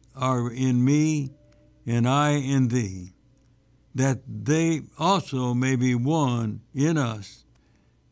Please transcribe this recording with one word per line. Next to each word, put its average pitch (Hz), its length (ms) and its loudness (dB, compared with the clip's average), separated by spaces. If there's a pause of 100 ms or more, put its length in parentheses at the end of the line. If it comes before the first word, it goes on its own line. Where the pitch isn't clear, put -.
(140)
are 127 360 -2
in 123 340 2
me, 147 460 2 (560)
and 117 200 0
I 147 260 2
in 135 360 2
thee, 95 440 -4 (800)
that 131 320 0
they 143 560 0 (160)
also 139 560 0
may 131 200 2
be 127 200 2
one 120 640 0 (140)
in 156 240 0
us, 113 460 -6 (680)